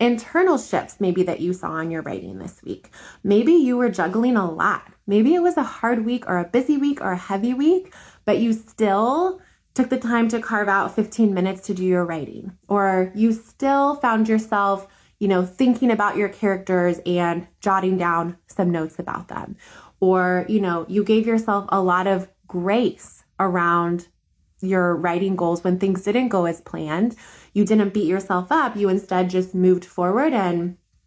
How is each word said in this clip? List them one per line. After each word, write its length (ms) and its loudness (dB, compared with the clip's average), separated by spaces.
internal 580 2
shifts 420 -6
maybe 240 0
that 160 -4
you 120 -2
saw 260 -8
in 120 -6
your 120 -6
writing 360 -10
this 240 -16
week. 280 -14
Maybe 280 4
you 240 4
were 120 2
juggling 480 0
a 140 0
lot. 420 -4
Maybe 280 4
it 60 2
was 160 2
a 60 0
hard 420 -2
week 240 -4
or 100 0
a 60 -2
busy 320 0
week 240 -2
or 120 -4
a 40 -4
heavy 380 -4
week, 400 0
but 140 2
you 140 2
still 880 0
took 160 0
the 80 0
time 300 0
to 120 -2
carve 280 -2
out 260 0
fifteen 380 0
minutes 340 -2
to 80 -4
do 100 -4
your 200 2
writing, 520 -10
or 460 2
you 180 2
still 640 0
found 320 0
yourself, 600 0
you 100 -2
know, 160 4
thinking 460 0
about 260 0
your 120 0
characters 800 0
and 400 -2
jotting 360 0
down 400 -2
some 240 -2
notes 280 -4
about 300 -10
them. 280 -12
Or, 480 2
you 120 2
know, 280 -2
you 160 0
gave 220 2
yourself 440 0
a 100 2
lot 260 2
of 220 0
grace 800 -4
around 680 0
your 360 2
writing 400 -2
goals 260 -2
when 160 0
things 240 0
didn't 260 0
go 160 0
as 160 -4
planned, 540 -4
you 60 4
didn't 280 2
beat 140 0
yourself 440 -2
up. 260 0
You 120 0
instead 400 0
just 260 -4
moved 300 4
forward 480 0
and 460 -2